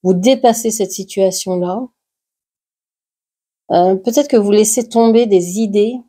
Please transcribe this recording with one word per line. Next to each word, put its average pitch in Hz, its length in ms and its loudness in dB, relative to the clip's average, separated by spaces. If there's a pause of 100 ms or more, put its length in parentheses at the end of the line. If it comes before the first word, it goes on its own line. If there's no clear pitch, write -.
Vous 185 100 0
dépassez 226 580 0
cette 190 220 -6
situation-là. 190 960 -4 (1800)
Euh, 185 260 2
peut-être 240 320 -2
que 262 80 2
vous 202 140 2
laissez 214 380 2
tomber 226 380 2
des 185 320 0
idées 214 360 0 (140)